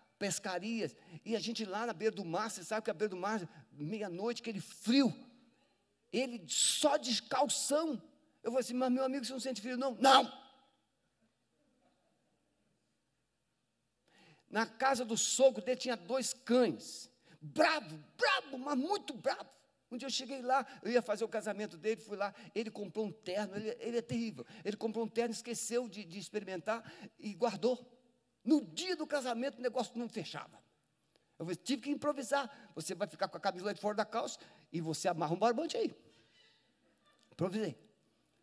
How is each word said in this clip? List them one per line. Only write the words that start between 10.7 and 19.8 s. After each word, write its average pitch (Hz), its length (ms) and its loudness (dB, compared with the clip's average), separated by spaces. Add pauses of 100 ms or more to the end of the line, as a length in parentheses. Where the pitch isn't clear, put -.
Na 220 200 2
casa 262 380 2
do 220 120 0
sogro - 460 6
dele 254 160 0
tinha 254 160 -2
dois 214 380 -2
cães, 226 760 2 (320)
bravo, 208 560 2 (200)
bravo, - 420 2
mas 277 180 0
muito 311 360 0
bravo. - 360 -2 (400)